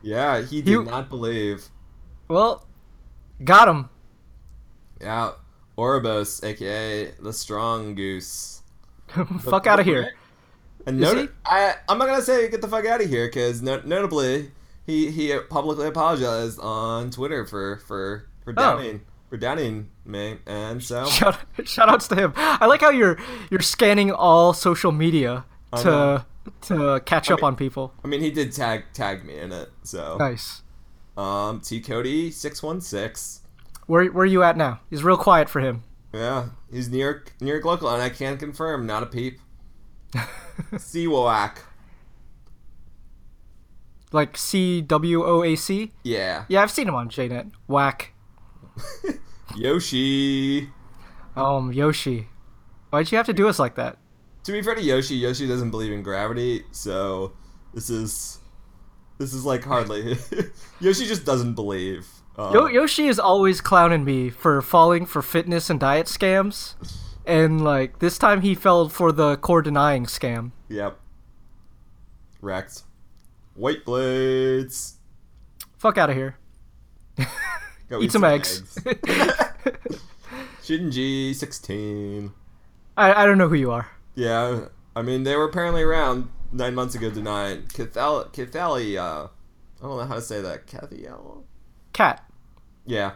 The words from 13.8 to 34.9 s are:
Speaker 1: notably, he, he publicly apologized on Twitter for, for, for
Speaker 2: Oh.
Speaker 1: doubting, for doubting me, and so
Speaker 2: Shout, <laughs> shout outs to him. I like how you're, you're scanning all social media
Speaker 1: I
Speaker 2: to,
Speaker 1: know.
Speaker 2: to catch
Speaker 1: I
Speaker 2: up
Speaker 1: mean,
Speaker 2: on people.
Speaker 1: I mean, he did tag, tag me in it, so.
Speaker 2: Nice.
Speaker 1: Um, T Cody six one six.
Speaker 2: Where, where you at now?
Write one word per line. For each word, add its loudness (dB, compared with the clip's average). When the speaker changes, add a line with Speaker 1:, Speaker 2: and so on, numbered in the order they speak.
Speaker 1:
notably, -2
he, 0
he -2
publicly -2
apologized -2
on -6
Twitter -6
for, -8
for, -8
for -12
Speaker 2:
Oh. -8
Speaker 1:
doubting, 0
for -12
doubting -4
me, -10
and -8
so -6
Speaker 2:
Shout, 2
<laughs> -10
shout 4
outs 4
to 2
him. 2
I 4
like 8
how 8
you're, 6
you're 0
scanning 4
all 8
social 2
media 0
Speaker 1:
I -2
Speaker 2:
to, 4
Speaker 1:
know. 2
Speaker 2:
to 0
catch 0
Speaker 1:
I 6
Speaker 2:
up -2
Speaker 1:
mean, 2
Speaker 2:
on 0
people. -6
Speaker 1:
I -8
mean, -2
he -2
did -2
tag, -4
tag -6
me -14
in -12
it, -12
so. -10
Speaker 2:
Nice. -6
Speaker 1:
Um, -4
T -8
Cody -4
six -12
one -8
six. -10
Speaker 2:
Where, 6
where 2
you 6
at 6
now? 0